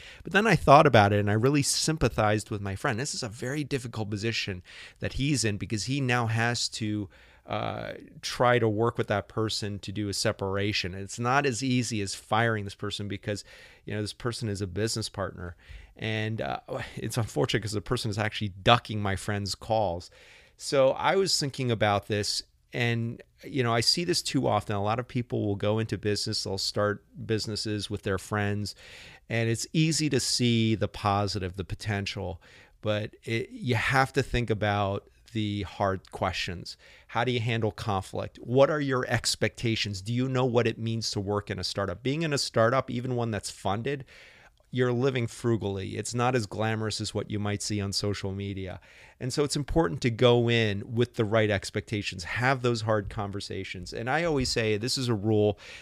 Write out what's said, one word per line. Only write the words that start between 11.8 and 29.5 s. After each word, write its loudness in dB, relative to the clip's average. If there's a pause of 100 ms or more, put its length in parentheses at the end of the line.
as -4
firing 0
this -10
person -8
because, -6 (420)
you -8
know, -2
this -6
person -6
is -4
a -4
business -4
partner. -8 (400)
And, -4
uh, -4 (340)
it's -6
unfortunate 0
'cause -6
the -2
person -2
is -4
actually -4 (100)
ducking 4
my 0
friend's -4
calls. -2 (520)
So 4
I 0
was 2
thinking -2
about 2
this, -2 (300)
and, -2 (220)
you -2
know, 2
I 4
see 2
this 0
too 0
often. 0
A 0
lot 0
of -6
people -2
will 0
go 0
into -2
business, -2
they'll -4
start -2 (200)
businesses -4
with -6
their 0
friends, -2 (540)
and 0
it's -2